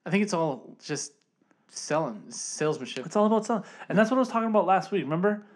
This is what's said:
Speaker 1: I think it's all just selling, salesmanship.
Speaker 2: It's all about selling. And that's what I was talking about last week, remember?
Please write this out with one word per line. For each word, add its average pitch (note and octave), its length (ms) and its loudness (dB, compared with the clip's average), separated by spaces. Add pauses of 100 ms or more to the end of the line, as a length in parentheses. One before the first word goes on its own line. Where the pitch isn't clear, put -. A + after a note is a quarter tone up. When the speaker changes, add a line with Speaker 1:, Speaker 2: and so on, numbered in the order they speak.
Speaker 1:
I E3+ 60 -8
think G3 120 4
it's G3+ 120 0
all D#3 400 -2 (100)
just - 280 -6 (560)
selling, C#3+ 600 -4
salesmanship. C3 800 -4
Speaker 2:
It's - 80 -8
all G#3 100 6
about G#3+ 220 2
selling. A3+ 160 -2 (260)
And E3 80 2
that's G#3+ 140 4
what C4 60 2
I - 20 4
was - 100 0
talking A3+ 200 0
about G#3 180 4
last F#3+ 240 2
week, F#3+ 120 2
remember? F3+ 520 0